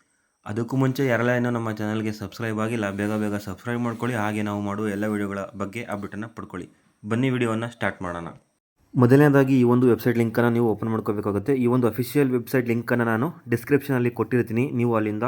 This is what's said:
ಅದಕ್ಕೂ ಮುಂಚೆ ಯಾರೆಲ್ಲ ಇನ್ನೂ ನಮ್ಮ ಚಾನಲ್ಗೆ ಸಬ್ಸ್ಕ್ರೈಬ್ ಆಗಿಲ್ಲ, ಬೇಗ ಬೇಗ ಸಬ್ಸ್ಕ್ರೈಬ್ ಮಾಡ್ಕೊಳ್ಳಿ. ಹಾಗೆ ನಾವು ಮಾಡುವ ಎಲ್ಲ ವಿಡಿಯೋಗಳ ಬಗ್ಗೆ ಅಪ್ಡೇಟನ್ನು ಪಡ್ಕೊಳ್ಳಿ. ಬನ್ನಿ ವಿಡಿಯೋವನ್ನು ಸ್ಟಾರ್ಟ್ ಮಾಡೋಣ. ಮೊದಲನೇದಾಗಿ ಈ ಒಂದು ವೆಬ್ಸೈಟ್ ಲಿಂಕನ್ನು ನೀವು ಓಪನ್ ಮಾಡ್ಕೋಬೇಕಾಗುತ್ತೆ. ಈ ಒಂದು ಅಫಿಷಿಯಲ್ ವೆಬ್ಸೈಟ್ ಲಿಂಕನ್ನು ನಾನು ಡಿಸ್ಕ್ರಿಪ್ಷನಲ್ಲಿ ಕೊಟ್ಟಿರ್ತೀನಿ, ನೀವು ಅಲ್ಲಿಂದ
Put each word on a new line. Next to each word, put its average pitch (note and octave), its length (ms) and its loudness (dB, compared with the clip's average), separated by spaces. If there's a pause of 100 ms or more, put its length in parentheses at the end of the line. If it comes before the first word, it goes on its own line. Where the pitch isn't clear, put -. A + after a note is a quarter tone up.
(460)
ಅದಕ್ಕೂ A#2 360 -4
ಮುಂಚೆ C3 280 0
ಯಾರೆಲ್ಲ A#2+ 300 2
ಇನ್ನೂ A#2+ 160 0
ನಮ್ಮ A2+ 240 -4
ಚಾನಲ್ಗೆ G#2+ 400 -4
ಸಬ್ಸ್ಕ್ರೈಬ್ G#2+ 440 -6
ಆಗಿಲ್ಲ, A2 240 -2 (120)
ಬೇಗ G#2+ 240 0
ಬೇಗ G#2 240 -4
ಸಬ್ಸ್ಕ್ರೈಬ್ A#2+ 400 -6
ಮಾಡ್ಕೊಳ್ಳಿ. A#2 340 -4
ಹಾಗೆ G#2+ 260 -2
ನಾವು G#2 200 -4
ಮಾಡುವ G#2 260 -4
ಎಲ್ಲ G#2 200 -2
ವಿಡಿಯೋಗಳ G2 280 -4 (180)
ಬಗ್ಗೆ G2+ 220 -8 (120)
ಅಪ್ಡೇಟನ್ನು G2+ 440 -10
ಪಡ್ಕೊಳ್ಳಿ. F2+ 300 -12 (340)
ಬನ್ನಿ A#2 340 0
ವಿಡಿಯೋವನ್ನು A#2 400 -2
ಸ್ಟಾರ್ಟ್ - 300 -4
ಮಾಡೋಣ. E2+ 240 -8 (640)
ಮೊದಲನೇದಾಗಿ C#3 640 6
ಈ B2 40 6 (100)
ಒಂದು B2 180 4
ವೆಬ್ಸೈಟ್ A2+ 300 2
ಲಿಂಕನ್ನು A#2 360 2
ನೀವು A#2+ 140 2
ಓಪನ್ A2 240 -2
ಮಾಡ್ಕೋಬೇಕಾಗುತ್ತೆ. G#2 580 -2 (100)
ಈ A#2+ 120 2
ಒಂದು B2 160 4
ಅಫಿಷಿಯಲ್ B2+ 440 0
ವೆಬ್ಸೈಟ್ B2 360 -2
ಲಿಂಕನ್ನು A#2+ 400 0
ನಾನು A2+ 160 0 (260)
ಡಿಸ್ಕ್ರಿಪ್ಷನಲ್ಲಿ B2+ 680 0
ಕೊಟ್ಟಿರ್ತೀನಿ, A2+ 460 0 (140)
ನೀವು A#2+ 200 2
ಅಲ್ಲಿಂದ G#2+ 300 -2